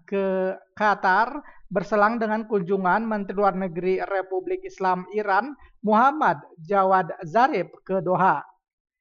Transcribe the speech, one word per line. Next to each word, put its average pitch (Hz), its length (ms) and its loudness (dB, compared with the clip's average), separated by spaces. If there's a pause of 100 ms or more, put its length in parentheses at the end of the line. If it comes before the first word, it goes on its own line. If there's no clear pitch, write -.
(100)
ke 190 480 -2 (160)
Qatar 208 640 2 (320)
berselang 208 480 2
dengan 220 320 -2
kunjungan 190 560 0
Menteri 202 320 -6
Luar 196 160 2
Negeri 185 480 -2
Republik 185 640 -6
Islam 185 480 -2
Iran, 214 400 0 (320)
Muhammad 220 560 2 (240)
Jawad 190 560 2
Zarif, 196 480 0 (160)
ke 190 160 -2
Doha. 180 400 2 (580)